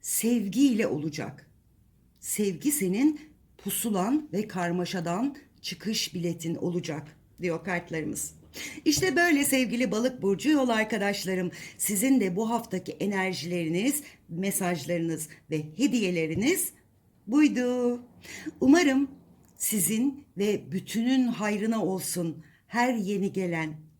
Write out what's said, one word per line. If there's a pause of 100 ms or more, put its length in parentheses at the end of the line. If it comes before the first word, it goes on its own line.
sevgiyle
olacak. (720)
Sevgi
senin (380)
pusulan
ve
karmaşadan (240)
çıkış
biletin
olacak (260)
diyor
kartlarımız. (500)
İşte
böyle
sevgili
balık
burcu
yol
arkadaşlarım. (280)
Sizin
de
bu
haftaki
enerjileriniz, (260)
mesajlarınız (220)
ve (140)
hediyeleriniz (540)
buydu. (600)
Umarım (460)
sizin (140)
ve
bütünün
hayrına
olsun (220)
her
yeni
gelen (260)